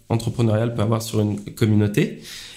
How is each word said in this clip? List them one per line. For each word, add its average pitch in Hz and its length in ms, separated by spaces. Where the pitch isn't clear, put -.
entrepreneurial 113 640
peut 113 80
avoir 110 200
sur 110 180
une 104 200
communauté. » 107 680